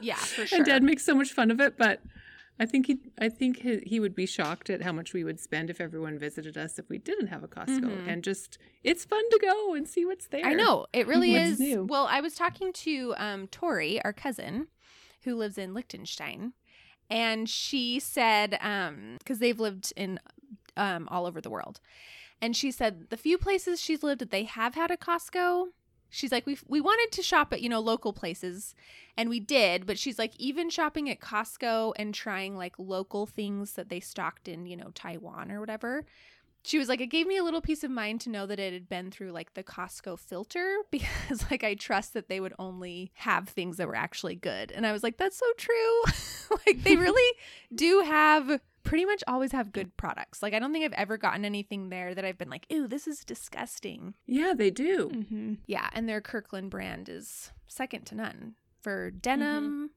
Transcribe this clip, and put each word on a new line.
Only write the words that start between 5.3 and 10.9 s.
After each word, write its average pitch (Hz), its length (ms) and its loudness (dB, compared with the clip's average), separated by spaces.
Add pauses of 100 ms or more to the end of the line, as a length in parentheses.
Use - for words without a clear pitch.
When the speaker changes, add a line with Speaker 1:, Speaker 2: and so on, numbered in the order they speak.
Speaker 2:
spend 160 300 -4
if 175 120 -8
everyone 160 380 -6
visited 151 380 -8
us 156 200 -8
if 180 120 -12
we - 100 -6
didn't 330 280 -2
have 160 160 -8
a 151 40 -12
Costco. - 320 -4
Speaker 1:
Mm-hmm. 196 300 -4
Speaker 2:
And 170 140 -4
just, - 340 -6 (260)
it's 339 220 2
fun 440 260 0
to 440 100 10
go 403 320 4
and 302 140 -2
see 349 180 0
what's 370 220 -4
there. 285 180 -2
Speaker 1:
I 269 80 4
know. 381 400 6